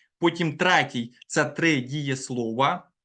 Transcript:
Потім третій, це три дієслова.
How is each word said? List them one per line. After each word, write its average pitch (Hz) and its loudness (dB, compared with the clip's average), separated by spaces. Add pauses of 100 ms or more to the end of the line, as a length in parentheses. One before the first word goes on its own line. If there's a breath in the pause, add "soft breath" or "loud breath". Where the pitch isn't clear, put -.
(180 soft breath)
Потім 170 0
третій, 139 2 (140 loud breath)
це 151 2
три 151 0
дієслова. 135 -2 (160)